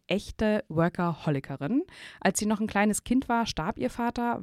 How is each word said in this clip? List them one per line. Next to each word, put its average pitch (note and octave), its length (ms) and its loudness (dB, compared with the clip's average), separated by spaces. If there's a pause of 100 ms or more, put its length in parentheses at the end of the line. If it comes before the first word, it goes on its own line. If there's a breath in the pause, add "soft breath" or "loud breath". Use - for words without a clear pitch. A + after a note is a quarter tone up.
echte G#3+ 600 0
Workaholikerin. E3 1120 0 (380 loud breath)
Als - 180 2
sie G#3 80 -2
noch G#3+ 140 2
ein A3 80 0
kleines G#3 360 2
Kind B3+ 240 2
war, A#3 200 2
starb - 320 -4
ihr B3 100 -2
Vater. A#3+ 540 -2